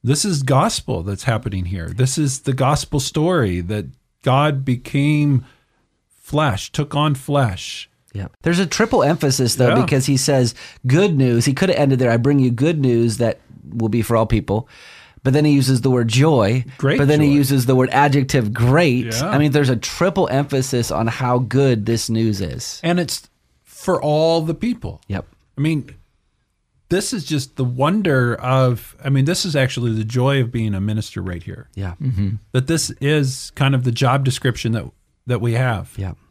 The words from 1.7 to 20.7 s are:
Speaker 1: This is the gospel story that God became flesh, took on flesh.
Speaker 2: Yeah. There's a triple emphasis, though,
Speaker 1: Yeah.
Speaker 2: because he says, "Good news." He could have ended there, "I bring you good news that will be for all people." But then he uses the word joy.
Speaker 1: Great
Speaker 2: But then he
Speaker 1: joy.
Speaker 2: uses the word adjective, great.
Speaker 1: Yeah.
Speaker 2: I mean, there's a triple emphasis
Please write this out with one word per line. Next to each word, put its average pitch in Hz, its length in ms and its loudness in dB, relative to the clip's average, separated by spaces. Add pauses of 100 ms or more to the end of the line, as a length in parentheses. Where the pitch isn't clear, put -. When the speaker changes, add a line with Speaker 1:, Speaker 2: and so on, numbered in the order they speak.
Speaker 1:
This 123 280 0
is 143 240 -2
the 139 120 -2
gospel 135 460 0
story 135 640 0
that 95 240 -6 (380)
God 139 400 2
became 139 840 0 (680)
flesh, 143 560 -4
took 147 240 -4
on 147 200 2
flesh. 131 760 -4 (240)
Speaker 2:
Yeah. 98 140 -8 (160)
There's 170 160 0
a 196 60 0
triple 220 380 0
emphasis, 135 520 0
though, 127 200 4
Speaker 1:
Yeah. 127 100 2
Speaker 2:
because 135 220 0
he 139 100 2
says, 131 360 2 (320)
"Good 165 320 2
news." 120 280 2
He 139 80 2
could 190 160 0
have - 80 0
ended 135 220 2
there, 123 120 2
"I 117 60 2
bring 139 220 2
you 127 120 2
good 151 280 -2
news 117 380 2
that 117 220 0 (300)
will 113 200 -2
be 113 120 0
for 117 160 -2
all 110 80 4
people." 107 420 -2 (560)
But 131 100 2
then 151 120 4
he 151 60 4
uses 131 300 2
the 135 80 2
word 123 180 2
joy. 123 560 4 (140)
Speaker 1:
Great 135 220 0
Speaker 2:
But 143 100 4
then 151 100 4
he 151 100 4
Speaker 1:
joy. 139 60 4
Speaker 2:
uses 135 300 2
the 131 100 4
word 127 160 4
adjective, 135 640 2
great. 127 540 2
Speaker 1:
Yeah. 120 220 -4
Speaker 2:
I 135 80 0
mean, 147 140 2
there's 139 180 2
a 127 60 2
triple 175 560 -2
emphasis 131 580 -2